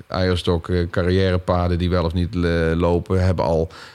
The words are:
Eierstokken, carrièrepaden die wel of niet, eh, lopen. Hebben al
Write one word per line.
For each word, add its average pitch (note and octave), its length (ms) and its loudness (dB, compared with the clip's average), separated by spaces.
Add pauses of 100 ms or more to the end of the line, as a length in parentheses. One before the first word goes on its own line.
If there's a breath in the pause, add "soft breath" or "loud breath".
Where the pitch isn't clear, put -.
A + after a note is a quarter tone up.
Eierstokken, F2+ 840 0
carrièrepaden F2+ 880 0
die F2 120 0
wel F2 140 2
of E2 100 -2
niet, F2 220 -2
eh, F2 60 -2 (320)
lopen. F2 500 2
Hebben F#2 200 0
al D#2+ 240 0 (260 loud breath)